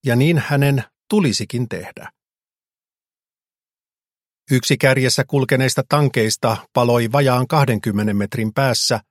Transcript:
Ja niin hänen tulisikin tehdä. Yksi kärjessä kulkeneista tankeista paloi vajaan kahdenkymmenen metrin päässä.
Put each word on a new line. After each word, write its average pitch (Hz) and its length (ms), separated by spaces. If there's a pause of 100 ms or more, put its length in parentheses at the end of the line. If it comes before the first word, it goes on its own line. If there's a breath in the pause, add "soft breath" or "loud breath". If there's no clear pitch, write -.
Ja 120 100
niin 151 220
hänen 139 460 (240)
tulisikin 123 600
tehdä. - 440 (2500)
Yksi 131 240
kärjessä 131 480
kulkeneista 131 640
tankeista 120 680 (160)
paloi 120 400
vajaan 127 340
kahdenkymmenen 107 680
metrin 107 380
päässä. 123 460 (100)